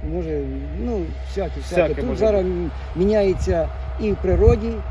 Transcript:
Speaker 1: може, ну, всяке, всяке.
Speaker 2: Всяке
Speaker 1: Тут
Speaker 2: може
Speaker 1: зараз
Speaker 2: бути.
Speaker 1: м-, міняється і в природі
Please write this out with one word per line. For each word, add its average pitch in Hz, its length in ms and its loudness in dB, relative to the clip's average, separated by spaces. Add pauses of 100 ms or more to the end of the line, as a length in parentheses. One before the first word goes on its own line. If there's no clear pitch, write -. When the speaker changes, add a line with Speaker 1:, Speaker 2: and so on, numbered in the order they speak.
(140)
Speaker 1:
може, 160 280 -4 (440)
ну, 233 140 -2 (280)
всяке, 180 240 -4 (100)
всяке. 175 200 0
Speaker 2:
Всяке 156 200 2
Speaker 1:
Тут 226 40 -2
Speaker 2:
може 208 140 -2
Speaker 1:
зараз 202 240 4
Speaker 2:
бути. 185 120 -2
Speaker 1:
м-, 175 140 -4 (260)
міняється 185 720 2 (320)
і 214 100 0
в 190 40 2
природі 202 540 4 (220)